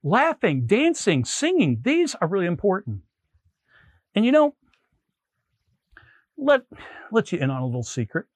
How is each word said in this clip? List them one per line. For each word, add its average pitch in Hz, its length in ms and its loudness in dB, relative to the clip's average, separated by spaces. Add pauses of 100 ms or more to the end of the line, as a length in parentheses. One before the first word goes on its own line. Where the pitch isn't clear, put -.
Laughing, 180 640 0
dancing, 202 600 2
singing, 226 580 0
these 320 320 0
are 170 120 -2
really 180 200 -2
important. 175 540 -2 (1120)
And 214 100 2
you 254 60 2
know, 294 240 4 (1800)
let, 277 260 2 (480)
let 220 200 0
you 170 80 -4
in 135 100 0
on 131 120 -4
a 127 40 -4
little 123 160 -4
secret. - 440 -6 (100)